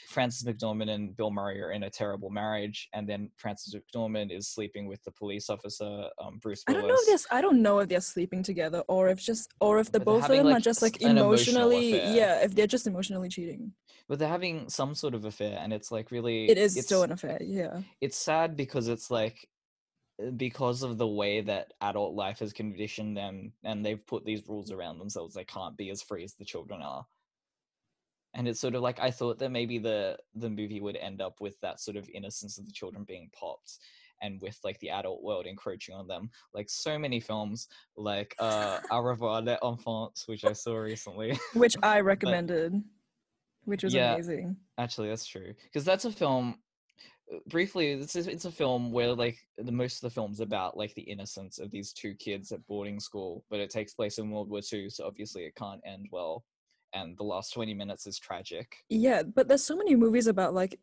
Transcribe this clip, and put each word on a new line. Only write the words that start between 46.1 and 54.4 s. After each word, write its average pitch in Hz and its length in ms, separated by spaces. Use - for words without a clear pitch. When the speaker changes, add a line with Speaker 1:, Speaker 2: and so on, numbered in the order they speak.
Speaker 1:
film, 131 500
uh, 82 140
briefly, 170 460
it's 143 240
a, 175 140
it's 170 160
a 170 60
film 123 400
where, 120 220
like, 120 240
the 117 140
most 123 240
of - 60
the 123 120
film's 104 260
about, 104 360
like, 104 180
the - 80
innocence 98 560
of 104 120
these 101 220
two 101 240
kids 101 360
at - 140
boarding 104 340
school, 95 500
but 107 100
it 98 100
takes 107 240
place 104 240
in 107 120
World 104 200